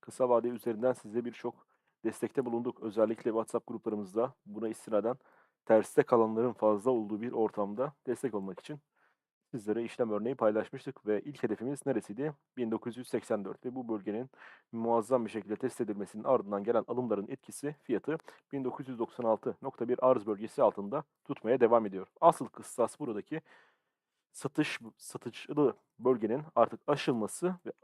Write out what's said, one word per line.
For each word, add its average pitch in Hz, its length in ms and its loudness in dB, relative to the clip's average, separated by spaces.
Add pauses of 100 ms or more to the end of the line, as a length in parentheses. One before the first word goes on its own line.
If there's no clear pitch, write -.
kısa 127 280 0
vade 120 180 6
üzerinden 120 460 0
size 117 320 -4
birçok 120 420 -10 (360)
destekte 113 420 -2
bulunduk. 117 360 -4
Özellikle 110 500 0
WhatsApp 110 360 -2
gruplarımızda 110 680 -4 (120)
buna 107 240 -6
istinaden 110 460 -2 (500)
terste 113 380 6
kalanların 113 500 4
fazla 107 380 2
olduğu 107 300 -2
bir 120 100 -6
ortamda 110 640 -2 (140)
destek 120 260 -4
olmak 98 260 -6
için 151 200 -14 (720)
sizlere 107 320 -2
işlem 113 280 -4
örneği 107 240 -2
paylaşmıştık 107 720 0
ve 104 140 0
ilk 147 220 -8
hedefimiz 120 420 -4
neresiydi? 135 480 -2 (240)
Bin 117 140 -2
dokuz 113 260 -4
yüz 127 100 -12
seksen 107 380 -2
dört - 200 -10
ve 123 100 -6
bu 127 120 -8
bölgenin 107 420 -4 (420)
muazzam 117 540 2
bir 98 60 -8
şekilde 104 240 -6
test 123 260 -4
edilmesinin 104 420 -6
ardından 101 400 2
gelen 113 240 2
alımların 113 400 -2
etkisi - 560 -10
fiyatı 135 340 -2 (340)
bin 139 120 -4
dokuz 127 260 -6
yüz 120 100 -10
doksan 117 240 -6
altı 113 380 0
nokta 123 280 -6
bir 123 100 0 (100)
arz 113 180 4
bölgesi 110 360 0
altında 104 400 2 (220)
tutmaya 127 340 0
devam 113 260 6
ediyor. 95 220 -6 (140)
Asıl 165 240 6
kıssas - 540 -4
buradaki 120 420 -6 (880)
satış, - 480 -2 (180)
satıcılı - 800 0 (220)
bölgenin 120 440 2 (120)
artık 113 320 4
aşılması 143 680 0 (100)
ve - 60 -8 (120)